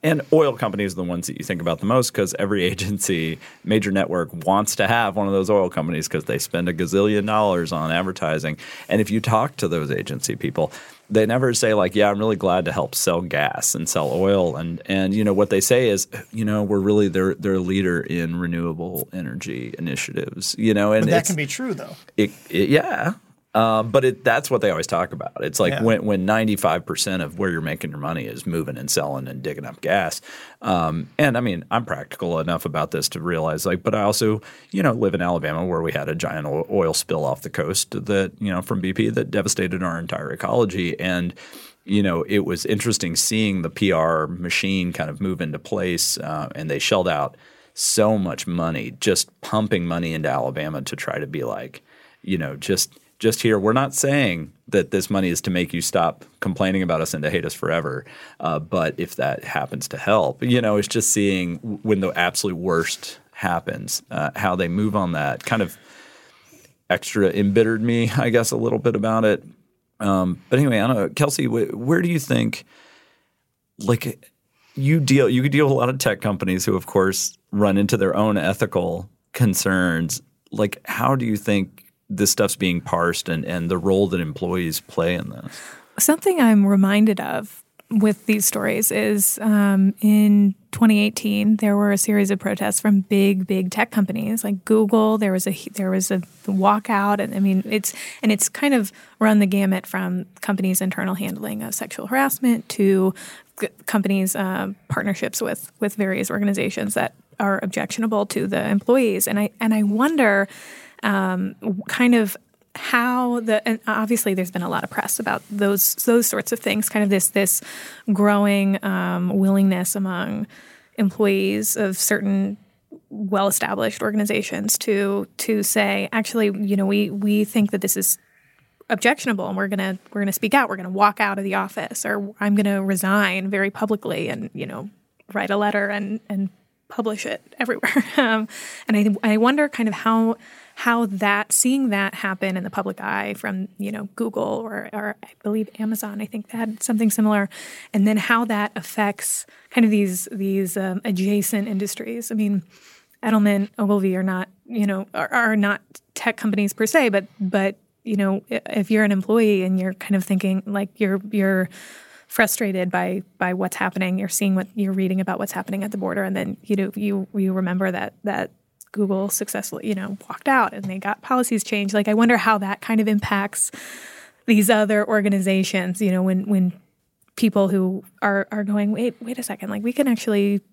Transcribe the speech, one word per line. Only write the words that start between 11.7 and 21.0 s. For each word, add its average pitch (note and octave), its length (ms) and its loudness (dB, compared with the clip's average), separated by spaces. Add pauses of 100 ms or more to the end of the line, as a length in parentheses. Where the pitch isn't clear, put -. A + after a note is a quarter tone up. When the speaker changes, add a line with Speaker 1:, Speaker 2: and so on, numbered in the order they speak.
Speaker 1:
like, F#2 200 2
"Yeah, G#2 160 6
I'm G2+ 80 -2
really G#2+ 180 0
glad F2+ 280 2
to D#2+ 80 -2
help C2+ 220 -2
sell F2 260 0
gas D2 540 -2
and D#2+ 120 -6
sell D2 240 -2
oil." F2+ 460 2
And, E2+ 300 -6
and, F#2+ 260 0
you G#2+ 100 0
know, G2+ 120 2
what G2+ 160 2
they F#2+ 100 4
say B2 300 4
is, G2 180 0 (240)
you A2 140 -4
know, G#2+ 160 0
"We're G2+ 180 0
really, G#2 280 4
they're, F#2 260 0
they're G2 200 -2
a F#2+ 40 2
leader F#2 420 0
in E2+ 360 -4
renewable E2+ 760 -4
energy B1 680 -8
initiatives," - 800 -6
you A2 140 2
know, G#2 200 4
and A2 120 4